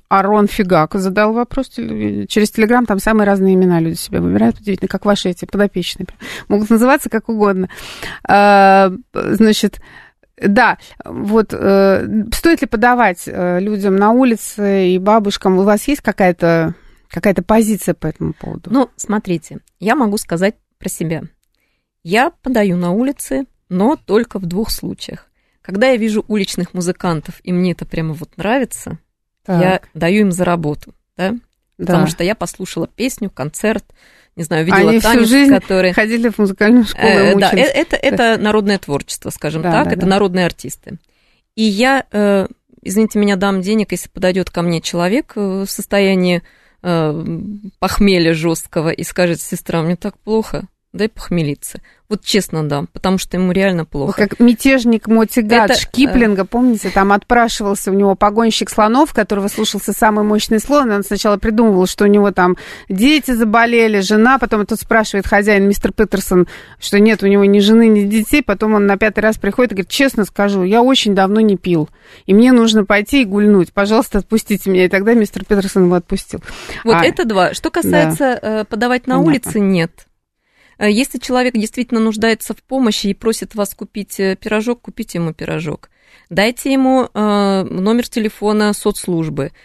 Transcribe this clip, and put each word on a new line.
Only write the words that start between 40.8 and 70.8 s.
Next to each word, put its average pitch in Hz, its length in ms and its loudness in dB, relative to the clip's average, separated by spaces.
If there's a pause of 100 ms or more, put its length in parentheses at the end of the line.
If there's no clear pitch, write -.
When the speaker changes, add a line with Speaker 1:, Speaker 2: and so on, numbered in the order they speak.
Speaker 2:
И 220 80 -4
я, 233 500 0
э, 202 340 0 (360)
извините 214 360 -2
меня, 202 180 2
дам 196 240 -2
денег, 202 320 -2
если - 160 -8
подойдёт 185 400 -2
ко 175 140 -6
мне 170 180 -2
человек, 180 560 -2
э, 196 300 -4
в - 40 -12
состоянии, 190 720 0 (400)
э, 165 420 -2 (540)
похмелья 185 540 2
жёсткого 165 560 -4
и - 140 -6
скажет: 170 400 -2
"Сестра, - 400 -6
мне 170 140 -2
так 202 220 -10
плохо, 214 460 -4 (300)
дай 202 160 -2
похмелиться". - 720 -6 (280)
Вот 208 140 -6
честно 170 460 -2
дам, 143 240 -4
потому 190 240 -2
что - 220 -6
ему 180 140 0
реально 185 340 0
плохо. 147 340 -4
Speaker 1:
Вот 202 80 2
как - 100 -8
мятежник 240 680 2
Моти 226 320 2
Гадж 220 300 2
Speaker 2:
Это, - 100 0
э, - 100 -6
Speaker 1:
Киплинга, 233 540 2
помните, 233 460 0
там 196 200 2
отпрашивался 208 800 0
у 190 40 0
него 196 220 2
погонщик 214 520 0
слонов, 233 460 2
которого 202 340 -2
слушался 208 460 -4
самый 214 280 2
мощный 214 380 0
слон, 269 320 0
и - 40 0
он 196 80 -4
сначала 208 340 0
придумывал, 214 480 2
что - 180 -2
у 208 40 6
него 202 220 4
там 180 280 2 (320)
дети 254 400 2
заболели, 226 680 2
жена, 214 380 4
потом 214 280 -2
тот 220 120 -4
спрашивает, 214 480 -2
хозяин, 202 400 2
мистер 196 280 0
Петерсон, 196 540 0 (300)
что - 220 0
нет 214 220 4
у 196 60 2
него 202 180 4
ни 202 140 6
жены, 220 280 6
ни 208 140 4
детей, 220 400 0
потом 214 320 0
он 202 100 2
на 202 140 2
пятый 214 220 0
раз 214 180 0
приходит 220 340 -2
и - 40 -8
говорит: 190 140 -6
"Честно 262 360 0
скажу, 202 380 -2
я 196 180 2